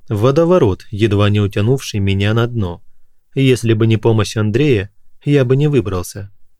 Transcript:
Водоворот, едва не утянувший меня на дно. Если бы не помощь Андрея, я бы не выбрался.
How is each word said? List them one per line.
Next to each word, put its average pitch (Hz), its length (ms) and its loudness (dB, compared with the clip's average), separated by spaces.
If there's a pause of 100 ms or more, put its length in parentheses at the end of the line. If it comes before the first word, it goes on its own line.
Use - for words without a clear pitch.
Водоворот, 139 840 2
едва 104 380 0
не 104 100 0
утянувший 107 600 -2
меня 98 340 0
на 117 140 0
дно. 98 360 -6 (520)
Если 123 380 2
бы 113 140 2
не 113 100 2
помощь 110 380 0
Андрея, 107 560 0 (320)
я 143 220 2
бы 127 100 2
не 147 120 2
выбрался. 101 640 -4 (280)